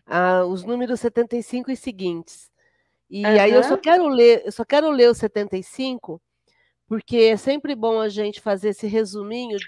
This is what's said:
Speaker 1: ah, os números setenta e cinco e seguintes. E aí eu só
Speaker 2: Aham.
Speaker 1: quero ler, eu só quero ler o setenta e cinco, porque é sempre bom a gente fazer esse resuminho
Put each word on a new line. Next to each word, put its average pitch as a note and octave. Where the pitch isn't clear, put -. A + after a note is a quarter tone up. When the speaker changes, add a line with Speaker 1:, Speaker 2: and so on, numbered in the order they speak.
Speaker 1:
ah, F3+
os F3+
números B3
setenta A#3
e A#3
cinco B3
e B3+
seguintes. F#3
E G3+
aí G#3+
eu B3
só C4+
Speaker 2:
Aham. G4
Speaker 1:
quero E4+
ler, A#3+
eu G#3
só A#3
quero D4+
ler A#3+
o A#3
setenta G3+
e F3+
cinco, B3+
porque A3+
é A3
sempre C#4+
bom A3
a A3
gente G#3
fazer G3+
esse G#3
resuminho G#3+